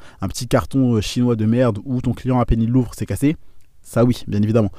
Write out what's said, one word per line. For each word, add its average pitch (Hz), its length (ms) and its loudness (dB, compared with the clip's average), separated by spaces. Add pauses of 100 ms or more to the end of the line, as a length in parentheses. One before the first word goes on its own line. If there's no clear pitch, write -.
(220)
un 98 60 -4
petit 120 200 -6
carton, 127 460 2
euh, 107 80 4
chinois 123 340 0
de 107 80 -2
merde 113 400 2
où 127 160 -4
ton 120 140 -2
client, 127 260 0
à 117 60 2
peine 113 160 2
il 113 80 0
l'ouvre, 123 260 0
c'est 107 80 -6
cassé. 143 320 0 (480)
Ça 117 200 2
oui, 123 240 2
bien 101 120 0
évidemment. 107 380 2